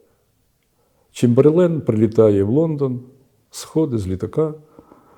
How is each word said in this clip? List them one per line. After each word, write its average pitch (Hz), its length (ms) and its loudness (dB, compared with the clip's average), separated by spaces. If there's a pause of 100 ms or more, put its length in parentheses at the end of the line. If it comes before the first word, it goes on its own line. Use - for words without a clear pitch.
(1120)
Чемберлен 147 680 2
прилітає 107 640 2
в 101 60 0
Лондон, 143 500 -2 (500)
сходить 139 500 -4
з 92 80 -6
літака, 151 460 -4 (640)